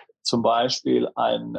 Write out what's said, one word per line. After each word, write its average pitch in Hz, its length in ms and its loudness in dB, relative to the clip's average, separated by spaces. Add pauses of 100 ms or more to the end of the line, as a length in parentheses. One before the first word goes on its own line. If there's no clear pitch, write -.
(240)
zum 120 180 0
Beispiel 120 720 2
ein, 117 440 -2